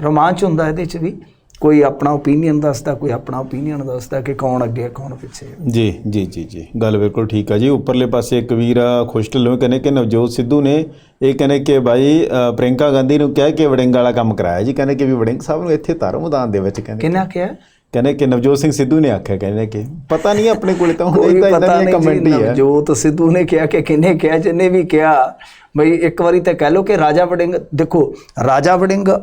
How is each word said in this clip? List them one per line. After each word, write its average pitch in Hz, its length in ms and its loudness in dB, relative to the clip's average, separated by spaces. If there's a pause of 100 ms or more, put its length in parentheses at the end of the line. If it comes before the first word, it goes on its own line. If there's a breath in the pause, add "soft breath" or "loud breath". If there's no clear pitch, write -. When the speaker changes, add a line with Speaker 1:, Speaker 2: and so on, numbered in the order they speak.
Speaker 1:
ਰੋਮਾਂਚ 156 400 2
ਹੁੰਦਾ 165 240 0
ਇਹਦੇ 165 180 -4
'ਚ 175 120 -10
ਵੀ। 160 200 -6 (440 soft breath)
ਕੋਈ 151 200 4
ਆਪਣਾ 143 300 0
opinion 147 480 0
ਦੱਸਦਾ, 147 340 -4
ਕੋਈ 131 180 -6
ਆਪਣਾ 127 280 -8
opinion 139 460 -8
ਦੱਸਦਾ 131 360 -8
ਕਿ 139 120 -6
ਕੌਣ 127 300 -2
ਅੱਗੇ, 117 260 -6
ਕੌਣ 139 260 -14
ਪਿੱਛੇ। - 300 -20 (220)
Speaker 2:
ਜੀ, 123 320 0 (100)
ਜੀ, 101 160 -2
ਜੀ, 85 180 -12
ਜੀ, 80 240 -14 (140)
ਗੱਲ 107 160 2
ਬਿਲਕੁਲ 104 300 0
ਠੀਕ 107 240 -2
ਆ 104 60 2
ਜੀ। 120 120 2
ਉੱਪਰਲੇ 127 360 0
ਪਾਸੇ 120 320 -2
ਇੱਕ 120 160 -2
ਵੀਰ 117 240 0
ਆ 120 260 0
ਖੁਸ਼ 117 300 -4
ਢਿੱਲੋਂ, 123 240 2
ਕਹਿੰਦੇ 127 220 0
ਕਿ 139 120 0
ਨਵਜੋਤ 117 400 0
ਸਿੱਧੂ 131 300 0
ਨੇ, 143 240 0 (360 loud breath)
ਇਹ 135 120 2
ਕਹਿੰਦੇ 139 260 0
ਕਿ 143 200 2
ਬਾਈ, 135 480 2
ਅ, 123 240 0
ਪ੍ਰਿਯੰਕਾ 123 400 0
ਗਾਂਧੀ 135 260 2
ਨੂੰ 147 160 0
ਕਿਹਾ 143 160 2
ਕਿ 156 160 0
ਵੜਿੰਗ 127 300 2
ਵਾਲਾ 123 160 2
ਕੰਮ 113 220 0
ਕਰਾਇਆ 90 280 -2
ਜੀ। 123 120 -2
ਕਹਿੰਦੇ 139 220 -2
ਕਿ 139 100 0
ਵੀ 131 80 0
ਵੜਿੰਗ 117 260 -2
ਸਾਹਿਬ 156 220 -4
ਨੂੰ 175 100 -4
ਇੱਥੇ 151 220 -2
ਧਰਮ 147 300 -4
ਮੈਦਾਨ 135 280 -2
ਦੇ 101 80 0
ਵਿੱਚ 98 220 -4
ਕਹਿੰਦੇ 107 200 -10
Speaker 1:
ਕਿਹਨਾਂ 180 240 -2
ਕਿਹਾ? 175 220 -6 (460 soft breath)
Speaker 2:
ਕਹਿੰਦੇ 131 200 0
ਕਿ 139 120 0
ਨਵਜੋਤ 127 320 2
ਸਿੰਘ 147 140 0
ਸਿੱਧੂ 139 280 0
ਨੇ 147 120 2
ਆਖਿਆ, 98 260 -4
ਕਹਿੰਦੇ 101 300 -4
ਕਿ 107 180 -8 (240)
ਪਤਾ 160 240 0
ਨਹੀਂ 214 160 2
ਆਪਣੇ 196 240 0
ਕੋਲੇ 175 200 0
ਤਾਂ 175 120 -2
ਹੁਣ 180 120 0
Speaker 1:
ਕੋਈ 185 160 4
Speaker 2:
ਇਹ 185 80 4
ਤਾਂ 196 100 4
Speaker 1:
ਪਤਾ 175 60 4
Speaker 2:
ਇੱਦਾਂ 180 240 4
ਦੀਆਂ 185 100 2
Speaker 1:
ਨਹੀਂ 160 240 2
ਜੀ, 135 80 0
Speaker 2:
ਕਮੈਂਟ 147 180 4
ਹੀ - 20 2
ਆ। 110 60 2
Speaker 1:
ਨਵਜੋਤ 139 480 2
ਸਿੱਧੂ 160 340 2
ਨੇ 180 120 2
ਕਿਹਾ 160 220 2
ਕਿ 160 160 0
ਕਿਹਨੇ 160 340 2
ਕਿਹਾ, 160 220 0
ਜਿੰਨੇ 175 320 0
ਵੀ 180 140 2
ਕਿਹਾ, 156 500 2 (440 loud breath)
ਬਈ 156 140 4
ਇੱਕ 170 300 0
ਵਾਰੀ 175 180 4
ਤਾਂ 180 140 0
ਕਹਿ 147 180 0
ਲਓ 190 120 2
ਕਿ 202 140 0
ਰਾਜਾ 156 280 2
ਵੜਿੰਗ, 175 300 -2 (200)
ਦੇਖੋ 160 380 0 (320 loud breath)
ਰਾਜਾ 139 300 2
ਵੜਿੰਗ 190 320 0 (160)